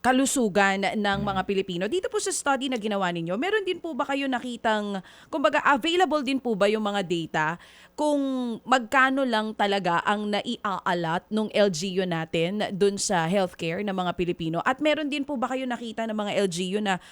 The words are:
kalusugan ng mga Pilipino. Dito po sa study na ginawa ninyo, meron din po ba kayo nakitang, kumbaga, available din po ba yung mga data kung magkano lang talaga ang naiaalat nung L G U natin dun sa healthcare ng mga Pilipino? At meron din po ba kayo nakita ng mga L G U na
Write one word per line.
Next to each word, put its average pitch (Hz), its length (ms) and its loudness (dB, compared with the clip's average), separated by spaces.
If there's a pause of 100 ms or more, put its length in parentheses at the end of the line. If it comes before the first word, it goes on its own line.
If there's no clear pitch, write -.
kalusugan 202 880 2
ng 202 320 0
mga 196 240 -2
Pilipino. 190 400 -2
Dito 370 240 -2
po 427 80 -2
sa 403 80 -4
study 277 400 0
na 254 80 -2
ginawa 202 320 -2
ninyo, 170 320 -2
meron 392 240 0
din 359 160 -4
po 320 160 -8
ba 269 80 -2
kayo 277 240 -2
nakitang, 220 720 -2 (320)
kumbaga, 294 320 2
available 302 560 4
din 269 160 -2
po 240 160 -2
ba 202 160 4
yung 214 160 0
mga 202 160 0
data 160 460 -2 (500)
kung 294 240 2 (480)
magkano 262 560 4
lang 214 320 0
talaga 196 480 2
ang 208 240 0
naiaalat 185 1040 -2
nung 214 240 0
L 202 160 6
G 180 240 -4
U 190 80 2
natin 170 560 -2 (160)
dun 202 240 2
sa 170 240 2
healthcare 175 560 0
ng 196 160 -4
mga 180 240 0
Pilipino? 170 480 0
At 262 160 0
meron 302 240 2
din 277 160 -2
po 277 160 -4
ba 247 80 0
kayo 262 160 -4
nakita 233 400 -6
ng 214 140 -4
mga 202 260 0
L 196 80 2
G 185 240 -2
U 214 80 -2
na 190 160 0 (120)